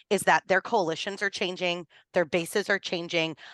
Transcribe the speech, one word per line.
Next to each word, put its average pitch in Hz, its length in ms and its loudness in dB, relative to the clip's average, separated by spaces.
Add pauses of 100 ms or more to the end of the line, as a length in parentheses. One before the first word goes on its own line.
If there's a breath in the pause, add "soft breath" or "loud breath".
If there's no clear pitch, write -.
is 196 140 0
that 175 240 4
their 190 120 4
coalitions 190 600 -2
are 202 80 -2
changing, 180 560 -4 (280 soft breath)
their 180 120 4
bases 175 440 -2
are 196 100 2
changing. 165 580 -2 (160 loud breath)